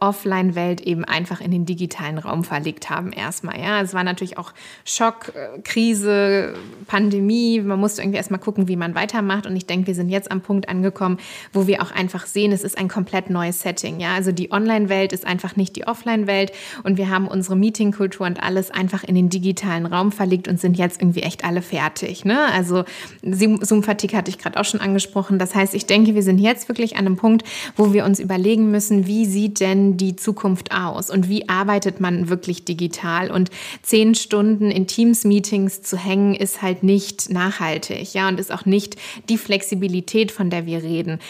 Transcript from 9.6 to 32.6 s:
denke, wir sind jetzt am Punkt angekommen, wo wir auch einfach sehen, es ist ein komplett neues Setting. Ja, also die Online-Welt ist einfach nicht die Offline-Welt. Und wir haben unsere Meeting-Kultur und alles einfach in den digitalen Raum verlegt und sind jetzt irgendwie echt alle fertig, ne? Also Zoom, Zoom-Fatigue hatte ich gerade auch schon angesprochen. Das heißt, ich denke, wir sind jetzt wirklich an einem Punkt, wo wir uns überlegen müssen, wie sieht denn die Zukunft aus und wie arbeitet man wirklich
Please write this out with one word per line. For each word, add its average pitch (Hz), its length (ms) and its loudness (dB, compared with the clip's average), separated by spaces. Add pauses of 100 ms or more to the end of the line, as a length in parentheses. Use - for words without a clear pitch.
denke, 180 200 0
wir 190 80 -2
sind 175 140 -2
jetzt 196 240 -2
am 190 80 -2
Punkt 196 280 -2
angekommen, 185 500 -2 (340)
wo 196 160 2
wir 202 140 2
auch 175 100 -6
einfach 185 340 -4
sehen, 208 240 0
es 196 140 0
ist - 140 -6
ein 185 100 -2
komplett 185 420 -2
neues 175 300 -2
Setting. 170 400 -6
Ja, 175 140 -2
also 190 180 0
die 175 180 -4
Online-Welt 202 600 2
ist 185 120 -6
einfach 180 300 -4
nicht 190 220 0
die - 100 -10
Offline-Welt. 208 640 0 (320)
Und 196 140 2
wir 190 140 0
haben 190 180 2
unsere 190 260 -2
Meeting-Kultur 202 680 0
und 175 180 -4
alles 185 280 -2
einfach 185 340 -2
in 185 100 0
den 180 140 6
digitalen 180 560 -2
Raum 180 260 0
verlegt 185 380 0
und 175 100 0
sind 180 200 2
jetzt 175 240 -2
irgendwie 175 180 2
echt - 240 -4
alle 175 160 -2
fertig, 160 640 -4
ne? 214 140 2 (160)
Also 180 300 0 (380)
Zoom, 202 400 2
Zoom-Fatigue 208 540 2
hatte 185 140 -2
ich - 80 -8
gerade - 200 -6
auch 208 60 2
schon 208 160 -2
angesprochen. 196 580 0
Das 180 160 -2
heißt, 196 200 2
ich 202 100 -4
denke, 214 300 6
wir 208 80 4
sind 190 160 6
jetzt 226 300 2
wirklich 233 280 -2
an 196 80 0
einem 190 120 2
Punkt, 220 300 4 (300)
wo 208 160 6
wir 202 140 4
uns 196 140 4
überlegen 202 500 2
müssen, 208 360 2
wie 214 200 2
sieht 208 340 0
denn 190 380 4
die 190 180 0
Zukunft 202 580 -2
aus 180 360 -4
und 185 180 2
wie 208 220 -2
arbeitet 196 500 0
man 175 300 0
wirklich 175 340 -4